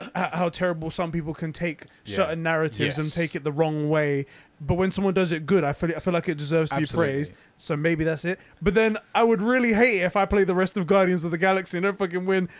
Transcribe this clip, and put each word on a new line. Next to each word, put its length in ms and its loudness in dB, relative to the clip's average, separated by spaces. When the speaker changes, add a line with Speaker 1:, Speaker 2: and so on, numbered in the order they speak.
Speaker 1:
h-, 160 -2
how 160 0
terrible 420 -4
some 220 -6
people 220 -4
can 180 -8
take 320 -8
Speaker 2:
Yeah. 100 -6
Speaker 1:
certain 260 0
narratives 540 0
and 100 -2
Speaker 2:
Yes. 80 -6
Speaker 1:
take 200 -2
it 100 -8
the 80 -4
wrong 380 0
way. 340 0
But 100 0
when 180 0
someone 200 0
does 200 2
it 120 -4
good, 200 4
I 80 0
feel, 220 -2
I 40 -8
feel 160 -2
like 140 -2
it 100 -2
deserves 320 0
to 60 -2
Speaker 2:
Absolutely. 320 0
Speaker 1:
be 80 -2
praised. 160 -4
So 180 -6
maybe 280 0
that's 200 -2
it. 140 -4
But 120 2
then 220 4
I 100 4
would 180 4
really 320 2
hate 260 4
it 40 0
if 120 0
I 80 4
play 200 2
the 100 2
rest 220 0
of 100 -2
Guardians 380 4
of 80 -4
the 60 -2
Galaxy 400 0
and 60 -4
don't 140 -2
fucking 280 -4
win, 220 2